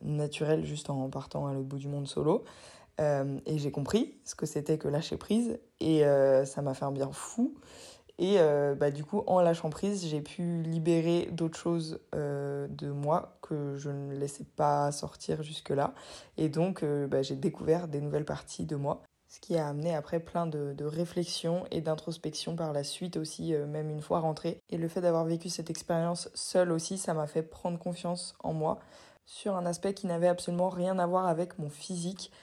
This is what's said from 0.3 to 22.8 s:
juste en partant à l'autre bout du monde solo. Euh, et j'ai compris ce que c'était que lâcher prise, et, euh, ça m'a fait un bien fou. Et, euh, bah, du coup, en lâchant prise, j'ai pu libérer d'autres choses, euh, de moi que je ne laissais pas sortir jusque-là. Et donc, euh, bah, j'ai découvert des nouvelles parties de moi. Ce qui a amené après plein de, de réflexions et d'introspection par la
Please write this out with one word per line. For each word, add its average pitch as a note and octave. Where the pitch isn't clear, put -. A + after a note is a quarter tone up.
juste D3
en C3+
partant C#3
à C#3
l'autre C3+
bout C#3
du C#3
monde C#3+
solo. D3+
Euh, C#3
et D#3
j'ai C#3+
compris D3
ce -
que -
c'était D#3
que D3+
lâcher C#3+
prise, A3+
et, D#3
euh, C3+
ça C#3+
m'a C#3
fait C#3
un C#3
bien C3+
fou. -
Et, F#3+
euh, D3
bah, C#3+
du C#3+
coup, G3+
en F#3
lâchant E3
prise, G3
j'ai D3+
pu E3+
libérer E3
d'autres E3
choses, E3
euh, C#3+
de C#3+
moi D3
que C#3+
je C#3+
ne C#3
laissais C#3+
pas D3
sortir D#3
jusque-là. C#3+
Et D#3
donc, F3
euh, D3
bah, C#3
j'ai C3+
découvert D#3
des C#3+
nouvelles D3
parties D3
de D#3+
moi. C#3+
Ce -
qui -
a D#3
amené D3
après D#3+
plein E3+
de, D3
de C#3+
réflexions E3+
et E3
d'introspection D#3
par E3
la C#3+